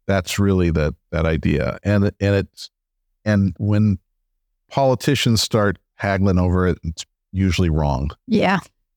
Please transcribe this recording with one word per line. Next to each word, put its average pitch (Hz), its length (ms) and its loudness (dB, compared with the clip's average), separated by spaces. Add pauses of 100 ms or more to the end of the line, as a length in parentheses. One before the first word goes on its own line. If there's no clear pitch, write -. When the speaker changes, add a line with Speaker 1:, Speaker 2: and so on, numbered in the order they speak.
Speaker 1:
that's 98 320 -2
really 95 320 2
that, 76 240 -2 (160)
that 82 140 -2
idea. 80 580 -2
And, 101 220 0
and 101 300 -2
it's, - 340 -6 (560)
and 101 320 2
when 104 420 0 (720)
politicians 131 680 0
start 101 380 0 (160)
haggling 98 460 0
over 90 260 2
it, 87 180 -2
it's 82 220 -10 (260)
usually 92 380 0
wrong. 73 400 -2 (160)
Speaker 2:
Yeah. 202 340 0 (380)